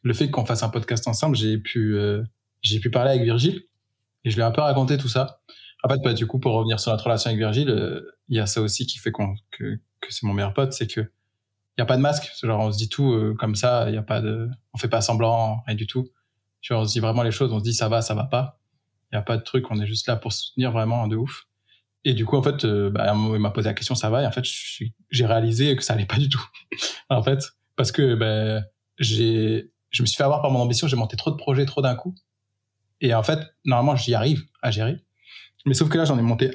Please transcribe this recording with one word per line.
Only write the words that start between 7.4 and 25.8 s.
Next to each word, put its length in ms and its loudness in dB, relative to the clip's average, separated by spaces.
euh, 320 -2
il 80 0
y 40 2
a 60 0
ça 140 -2
aussi 260 -2
qui 120 -8
fait 140 -4
qu'on, 220 -4
que, 260 -8
que 120 -12
c'est 140 -8
mon 80 0
meilleur 200 0
pote, 180 0
c'est 140 -4
que 140 -6
il 800 -12
y 20 2
a 40 0
pas 100 2
de 60 4
masque. 320 0
C'est 120 -8
genre, 140 0
on 120 0
se 60 -2
dit 100 -4
tout, 240 2
euh, 260 0
comme 160 -2
ça, 340 0
il 60 -2
y 40 -2
a 40 -4
pas 180 -2
de, 280 -4
on 40 -8
fait 100 -4
pas 120 0
semblant, 680 0
rien 100 -4
du 100 -6
tout. 240 -4
Tu 140 -6
vois, 80 2
on 40 0
se 60 -2
dit 80 0
vraiment 220 2
les 80 2
choses, 220 0
on 80 0
se 40 -6
dit 100 0
ça 140 0
va, 140 2
ça 120 -4
va 100 -2
pas. 360 -2
Il 20 -8
y 40 0
a 40 -2
pas 140 -2
de 60 -2
truc, 280 -2
on 100 -2
est 60 -2
juste 220 -4
là 80 0
pour 160 -6
se 140 -6
soutenir 260 -2
vraiment 340 0
de 100 -2
ouf. 300 -6
Et 100 2
du 120 0
coup, 100 2
en 60 4
fait, 220 0
euh, 260 2
bah, 140 0
à 80 2
un 20 2
moment, 220 2
il 40 2
m'a 100 2
posé 180 -2
la 60 -2
question, 200 -4
ça 160 0
va ? 120 2
Et 40 0
en 60 -2
fait, 120 -4
je 60 -6
suis, 440 -10
j'ai 160 2
réalisé 500 2
que 80 -6